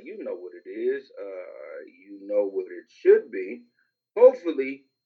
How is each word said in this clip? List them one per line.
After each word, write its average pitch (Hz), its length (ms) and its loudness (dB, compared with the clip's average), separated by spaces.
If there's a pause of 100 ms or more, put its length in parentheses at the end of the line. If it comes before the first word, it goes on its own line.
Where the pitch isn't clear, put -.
you 180 200 -12
know 101 120 -6
what 87 180 -14
it 87 160 -18
is. 123 500 -4
Uh, 80 680 -14
you 98 400 -20
know 104 220 2
what 95 180 -4
it 87 240 -16
should 202 420 4
be. 240 320 -8 (540)
Hopefully, 151 680 4 (200)